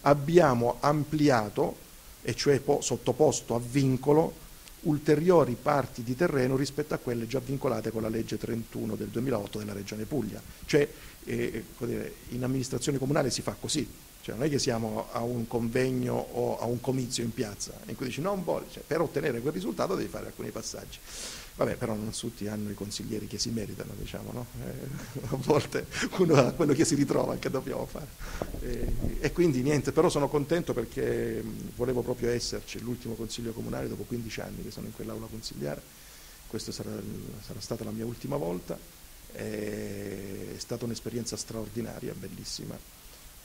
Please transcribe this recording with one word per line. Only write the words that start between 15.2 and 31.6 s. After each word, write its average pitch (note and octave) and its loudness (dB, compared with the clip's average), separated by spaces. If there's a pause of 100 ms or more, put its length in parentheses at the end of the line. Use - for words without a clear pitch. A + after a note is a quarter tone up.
un A#2 -2
convegno B2 2
o A#2+ 0
a - -2
un A#2+ 0
comizio B2+ 0
in A#2 0
piazza G#2 -4 (140)
in A2+ -8
cui - -4
dici: B2+ -4
"Non F#3+ 0
voglio", D3+ 0
cioè, - -10
per D#3 2
ottenere C#3 0
quel C#3 0
risultato F3+ 0
devi A2 -2
fare G#2 -8
alcuni A2+ -8
passaggi. G#2+ -10 (580)
Vabbè, A#2+ 0
però A2 -2
non G#2 -4
tutti A#2 -6
hanno G#2 -4
i G2+ -6
consiglieri G#2 -6
che G#2 -8
si - -2
meritano, G2+ -4
diciamo, G#2 -8
no? A#2+ -6 (160)
Eh, B2+ -8
<laughs> A#2+ -6
a C3+ 0
volte C3+ 2 (320)
uno E3+ 8
ha C3 10
quello D3 4
che D3+ 6
si C#3 4
ritrova, C3 4
che B2 -2
dobbiamo C3 -2
fare. - -8 (520)
Eh, B2 -2 (280)
e D3 2
quindi D#3 6
niente, C#3 4
però D#3+ 6
sono C#3+ 4
contento C#3+ 2
perché, A#2 0
mh, G#2+ -8